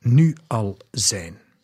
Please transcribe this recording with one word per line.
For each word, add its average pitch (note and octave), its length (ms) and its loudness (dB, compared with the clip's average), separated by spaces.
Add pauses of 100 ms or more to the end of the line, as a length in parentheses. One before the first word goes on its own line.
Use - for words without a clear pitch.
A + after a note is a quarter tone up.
nu D3 360 4 (100)
al G#2 320 -6 (120)
zijn. F#2 500 -6 (240)